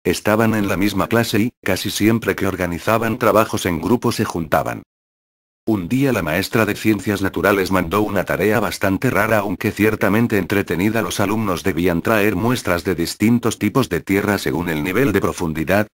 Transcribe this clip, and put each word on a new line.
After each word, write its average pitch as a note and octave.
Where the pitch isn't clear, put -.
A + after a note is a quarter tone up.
estaban G#2+
en G2+
la F#2+
misma F#2+
clase A#2
y, A#2
casi F#2+
siempre G#2
que F#2+
organizaban F#2+
trabajos G#2+
en E2+
grupo, A#2
se A2
juntaban. E2
Un G2
día C3
la G2+
maestra F#2+
de G2+
ciencias G#2
naturales F#2+
mandó F#2
una G2
tarea G2
bastante G2
rara, A2
aunque G2+
ciertamente G#2+
entretenida. G2
Los F2
alumnos G2+
debían E2+
traer G#2+
muestras G2+
de F#2+
distintos G#2+
tipos G#2
de E2
tierra G2+
según D#2+
el D2+
nivel G2+
de F#2+
profundidad, E2+